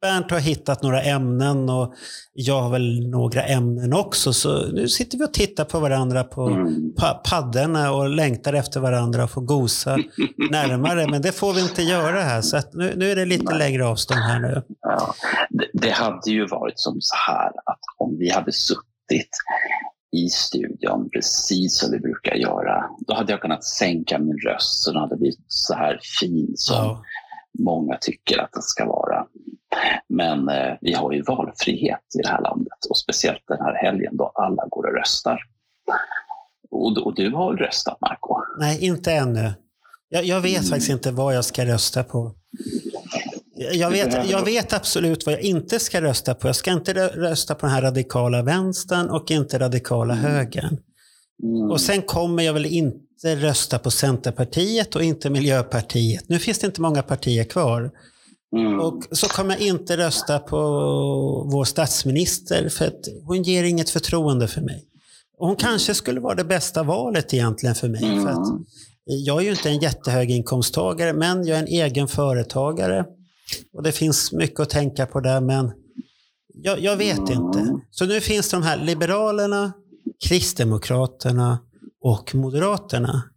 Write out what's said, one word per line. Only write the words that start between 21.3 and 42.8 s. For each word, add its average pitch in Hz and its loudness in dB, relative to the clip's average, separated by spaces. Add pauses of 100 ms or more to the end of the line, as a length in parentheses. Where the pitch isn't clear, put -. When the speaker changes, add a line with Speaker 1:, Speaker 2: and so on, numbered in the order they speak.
Speaker 2:
som - 0
vi - 0
brukar - -2
göra, 50 0 (220)
då 110 0
hade 107 0
jag 98 -2
kunnat - -4
sänka 85 -2
min 76 0
röst - 0
så - 0
den 76 0
hade 73 -4
blivit - 0
så - -2
här 76 0 (220)
fin 82 0
som - 0
Speaker 1:
Ja. 110 0 (560)
Speaker 2:
många 80 0
tycker - -2
att - -2
den - -8
ska - -2
vara. 50 0 (840)
Men, 76 2
eh, 67 0
vi 85 0
har 73 0
ju 73 0
valfrihet - 0 (180)
i - 0
det - 0
här - 2
landet - -2 (120)
och - 2
speciellt - 0
den - 0
här - 0
helgen - 0
då - 0
alla - 0
går - -2
och - 0
röstar. - 0 (1300)
Och, 110 0
och 98 -2
du 98 0
har 165 0
väl 208 -2
röstat, - -2
Marco? - -2 (240)
Speaker 1:
Nej, 151 0
inte 170 0
ännu. 120 2 (560)
Jag, 170 -2
jag 185 2
vet 185 0
Speaker 2:
Mm. 190 0
Speaker 1:
faktiskt 139 0
inte 131 0
vad 131 0
jag 120 2
ska - -2
rösta 120 2
på. 117 -4 (1400)